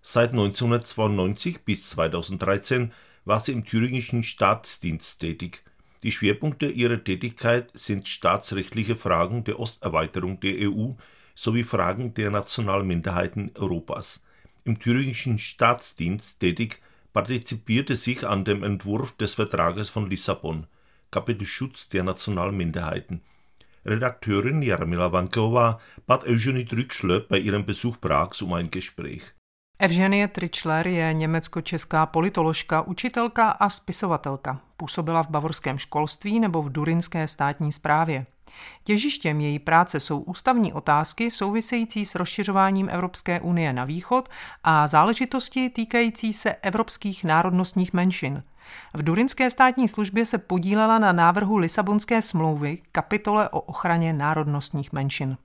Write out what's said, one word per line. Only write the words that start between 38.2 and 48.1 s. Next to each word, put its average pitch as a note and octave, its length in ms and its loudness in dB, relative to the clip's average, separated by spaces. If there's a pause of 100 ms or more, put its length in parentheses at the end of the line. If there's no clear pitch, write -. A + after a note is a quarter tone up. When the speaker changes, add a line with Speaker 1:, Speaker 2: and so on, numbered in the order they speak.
Speaker 2:
Těžištěm G#3 580 0
její D3 180 0
práce E3 400 4
jsou D3 200 -2
ústavní A3 540 0
otázky D#3 580 2
související A3 760 -2
s - 100 -6
rozšiřováním F#3+ 760 2
Evropské F3+ 520 -2
unie E3 320 0
na B2 120 -2
východ F3+ 440 0 (340)
a D#3 240 6
záležitosti A#3+ 840 2
týkající A3+ 640 0
se - 200 0
evropských G3+ 720 -2
národnostních F3+ 720 2
menšin. F3 500 0 (500)